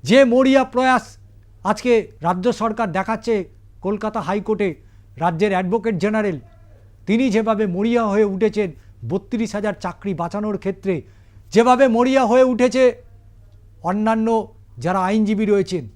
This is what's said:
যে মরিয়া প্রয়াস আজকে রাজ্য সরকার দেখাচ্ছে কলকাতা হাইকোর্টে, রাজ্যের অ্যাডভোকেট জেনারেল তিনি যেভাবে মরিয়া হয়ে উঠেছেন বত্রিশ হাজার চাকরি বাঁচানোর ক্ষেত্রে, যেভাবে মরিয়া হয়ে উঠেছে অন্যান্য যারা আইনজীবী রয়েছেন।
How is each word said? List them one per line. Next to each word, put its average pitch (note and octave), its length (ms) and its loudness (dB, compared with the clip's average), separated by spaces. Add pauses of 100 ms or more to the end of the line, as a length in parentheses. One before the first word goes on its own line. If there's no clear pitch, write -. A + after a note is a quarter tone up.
যে G3 220 4
মরিয়া C4 400 4
প্রয়াস B3+ 400 0 (600)
আজকে G#3+ 280 0 (280)
রাজ্য F3+ 320 -2
সরকার A3 380 -4
দেখাচ্ছে A3 440 -4 (460)
কলকাতা G#3+ 400 -4
হাইকোর্টে, G3+ 480 -2 (480)
রাজ্যের F3 360 0
অ্যাডভোকেট F#3+ 440 -2
জেনারেল G3+ 400 -2 (680)
তিনি A3+ 240 0
যেভাবে A3 380 0
মরিয়া A3+ 400 0
হয়ে G3+ 260 2
উঠেছেন G#3 360 -2 (380)
বত্রিশ G#3 460 -4
হাজার G#3 280 -4
চাকরি F#3+ 320 -8
বাঁচানোর G3 440 -6
ক্ষেত্রে, F#3+ 380 -4 (560)
যেভাবে B3 360 4
মরিয়া B3+ 380 2
হয়ে B3 280 6
উঠেছে B3 300 2 (1000)
অন্যান্য G#3+ 440 0 (500)
যারা F3 240 -4
আইনজীবী G#3 440 0
রয়েছেন। F#3+ 380 0 (120)